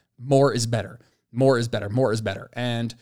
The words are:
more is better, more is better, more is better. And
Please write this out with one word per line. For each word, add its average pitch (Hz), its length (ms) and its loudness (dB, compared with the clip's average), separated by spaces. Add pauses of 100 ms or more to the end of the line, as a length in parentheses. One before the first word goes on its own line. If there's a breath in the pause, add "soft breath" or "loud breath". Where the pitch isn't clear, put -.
(180)
more 139 360 4
is 120 120 0
better, 113 340 -4 (340 soft breath)
more 131 240 4
is 117 100 -2
better, 110 220 -4
more 113 240 0
is 110 80 -2
better. 107 320 -6
And 117 480 -4